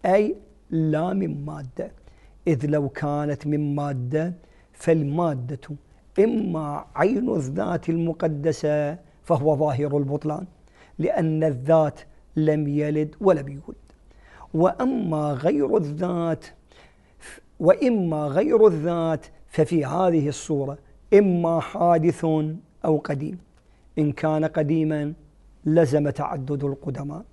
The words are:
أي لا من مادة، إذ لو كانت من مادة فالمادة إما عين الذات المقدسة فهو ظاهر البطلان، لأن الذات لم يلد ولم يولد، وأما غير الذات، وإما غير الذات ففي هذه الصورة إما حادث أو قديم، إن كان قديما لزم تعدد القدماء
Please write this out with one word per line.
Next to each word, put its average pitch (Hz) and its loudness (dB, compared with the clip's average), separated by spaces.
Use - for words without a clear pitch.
أي 214 2
لا 160 0
من 160 -4
مادة، 147 -10
إذ 151 0
لو 143 0
كانت 147 -4
من 147 -2
مادة 143 -4
فالمادة 143 -2
إما 180 0
عين 226 0
الذات 170 -4
المقدسة 156 -2
فهو 151 2
ظاهر 143 0
البطلان، 147 -4
لأن 160 0
الذات 151 2
لم 151 2
يلد 151 -2
ولم 160 2
يولد، 139 -16
وأما 170 0
غير 143 0
الذات، 170 -4
وإما 175 2
غير 214 4
الذات 165 0
ففي 160 0
هذه 160 2
الصورة 143 -6
إما 175 4
حادث 170 2
أو 156 2
قديم، 151 -6
إن 151 2
كان 156 0
قديما 156 -2
لزم 151 4
تعدد 143 -6
القدماء 143 -8